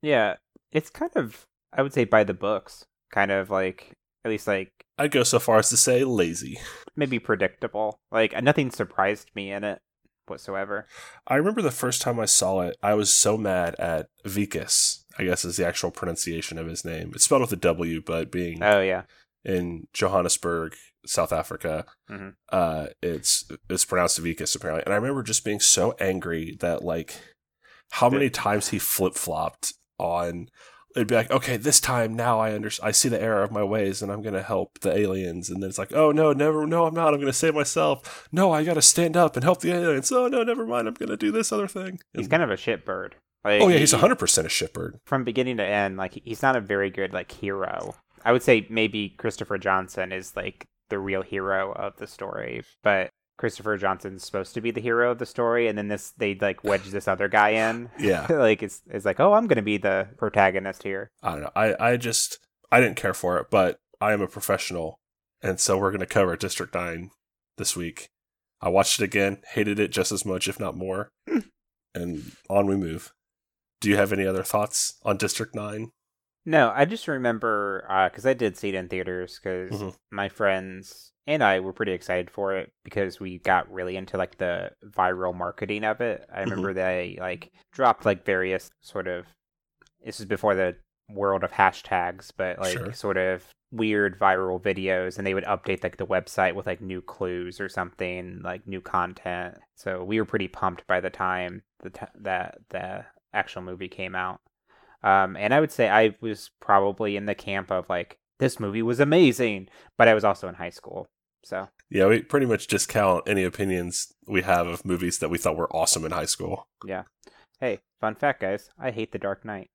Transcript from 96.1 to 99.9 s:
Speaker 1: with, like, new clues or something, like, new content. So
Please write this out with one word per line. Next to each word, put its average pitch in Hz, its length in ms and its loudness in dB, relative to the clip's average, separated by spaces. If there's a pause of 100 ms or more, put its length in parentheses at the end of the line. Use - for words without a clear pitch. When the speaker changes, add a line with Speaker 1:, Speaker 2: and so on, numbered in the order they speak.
Speaker 1:
with, 98 100 -8
like, 90 160 -6
new 92 200 -8
clues 90 600 -8
or 98 80 -8
something, 90 720 -8
like, 90 240 -10
new 95 160 -8
content. 90 800 -6 (160)
So 92 280 -8